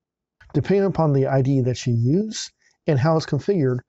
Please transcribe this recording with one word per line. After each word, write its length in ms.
Depending 320
upon 260
the 160
I 140
D 160
E 40
that 240
you 80
use 560
and 100
how 200
it's 80
configured 640